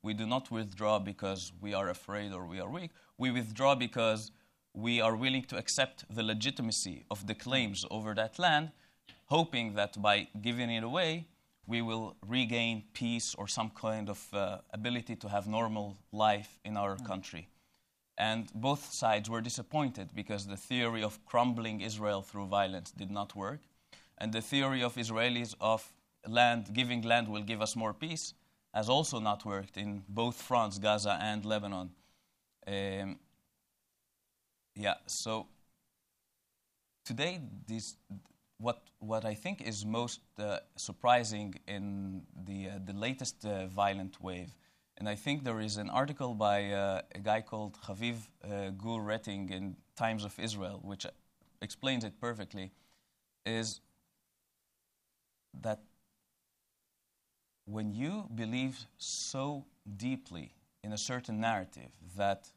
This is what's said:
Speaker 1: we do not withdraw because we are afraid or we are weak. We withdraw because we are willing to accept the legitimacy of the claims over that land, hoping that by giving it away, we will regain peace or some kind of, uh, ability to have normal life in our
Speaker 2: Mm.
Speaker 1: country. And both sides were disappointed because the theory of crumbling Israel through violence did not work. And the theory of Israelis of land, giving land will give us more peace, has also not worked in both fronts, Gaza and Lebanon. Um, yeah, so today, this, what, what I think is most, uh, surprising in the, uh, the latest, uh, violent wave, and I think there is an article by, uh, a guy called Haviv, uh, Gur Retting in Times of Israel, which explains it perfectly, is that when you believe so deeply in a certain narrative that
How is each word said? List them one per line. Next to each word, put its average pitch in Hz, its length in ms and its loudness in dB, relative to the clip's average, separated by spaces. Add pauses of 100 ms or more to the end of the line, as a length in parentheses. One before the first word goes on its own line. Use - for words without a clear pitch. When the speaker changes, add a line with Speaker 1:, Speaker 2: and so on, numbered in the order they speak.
Speaker 1:
we 107 120 -2
do 110 120 -2
not 127 260 0
withdraw 107 480 2
because 95 640 -4
we 104 120 -4
are 98 160 2
afraid 101 440 -4
or 90 120 -6
we 90 140 -6
are 92 100 -4
weak. 170 220 -8 (260)
We 127 140 2
withdraw 123 440 4
because 113 560 2 (420)
we 117 260 2
are 113 160 6
willing 131 280 0
to 123 140 -6
accept - 520 0
the 110 140 -2
legitimacy 110 880 -2
of 101 180 -4
the 107 80 -2
claims 107 540 0
over 107 260 -4
that 110 240 0
land, 160 320 6 (560)
hoping 131 480 2
that 104 260 0
by 104 260 6 (140)
giving 120 280 0
it 113 140 0
away, 160 440 0 (420)
we 117 120 2
will 113 340 -2 (100)
regain 117 560 2 (120)
peace 117 420 0
or 101 100 -6
some 110 240 -2
kind 110 400 -2
of, - 240 -8
uh, 98 260 0 (120)
ability 117 460 -2
to 104 100 -10
have 101 220 0
normal 107 480 0 (160)
life 104 500 4
in 107 140 -4
our 101 180 2
Speaker 2:
Mm. 98 100 -8
Speaker 1:
country. 92 440 -6 (680)
And 110 360 2
both 139 400 0
sides 107 360 2
were 113 120 0
disappointed 120 720 -2
because 101 320 -4
the 98 80 -8
theory 117 480 0
of 107 220 -2
crumbling 113 560 2
Israel 107 400 0
through 101 260 -6
violence 95 440 2
did 95 200 -8
not 101 240 -4
work. 101 240 -4 (580)
And 110 140 -2
the 110 100 0
theory 135 400 2
of 120 140 2
Israelis 117 640 2
of 110 340 4 (320)
land, 117 480 6
giving 120 280 2
land 117 260 6
will 104 160 -2
give 107 180 -2
us 110 140 0
more 110 180 0
peace, 160 400 -6 (400)
has 107 140 0
also 135 320 4
not 104 240 0
worked 98 320 -4
in 101 320 -4
both 117 340 0
fronts, 107 380 2
Gaza 101 420 4
and 107 220 -2
Lebanon. 98 500 -2 (720)
Um, 98 540 -4 (1500)
yeah, 101 220 2 (100)
so 110 420 -4 (1600)
today, 160 380 -2 (260)
this, 110 300 -6 (640)
what, 117 220 -2 (160)
what 110 260 -2
I 107 120 -2
think 190 260 -6
is 107 240 -4
most, 117 340 -2 (200)
uh, 104 180 -2 (180)
surprising 110 800 2 (140)
in 98 580 -4 (220)
the, 98 220 -6
uh, 101 140 -8
the 98 100 -8
latest, 120 520 -4
uh, 98 220 -2
violent 98 520 0
wave, 90 320 -8 (460)
and 104 100 -4
I 104 60 0
think 143 300 -2
there 113 160 0
is 104 180 -2
an 104 140 -4
article 135 420 0
by, 101 380 4
uh, 98 300 2 (120)
a 98 60 -10
guy 107 220 2
called 107 440 -6
Haviv, 113 300 -2 (280)
uh, 101 280 -4
Gur 110 300 -4
Retting 104 500 -4
in 95 240 -6 (200)
Times 110 300 0
of - 140 -10
Israel, 101 420 -4
which 98 240 -8 (560)
explains 123 420 -2
it - 160 -8
perfectly, 107 520 -6 (760)
is 113 340 -2 (1800)
that 107 180 -2 (1900)
when 107 280 -4
you 170 400 -4
believe 120 540 -4 (100)
so 139 680 -4 (320)
deeply 107 580 -6 (280)
in 107 100 -4
a 107 40 -4
certain 117 420 -4
narrative 98 520 -2 (240)
that 98 420 0